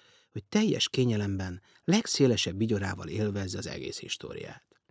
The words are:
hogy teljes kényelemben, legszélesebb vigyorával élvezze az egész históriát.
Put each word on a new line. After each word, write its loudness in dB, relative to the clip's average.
hogy -8
teljes 2
kényelemben, 0
legszélesebb 2
vigyorával -2
élvezze -2
az -8
egész -8
históriát. -10